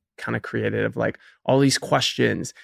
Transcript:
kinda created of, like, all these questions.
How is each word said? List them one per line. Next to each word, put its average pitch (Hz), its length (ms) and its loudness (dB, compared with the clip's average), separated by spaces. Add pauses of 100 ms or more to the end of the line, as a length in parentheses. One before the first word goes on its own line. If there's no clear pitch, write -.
(180)
kinda 117 220 -4
created 107 460 -2
of, 113 100 -4
like, 113 220 -2 (280)
all 135 140 4
these 139 200 4
questions. 120 720 0 (100)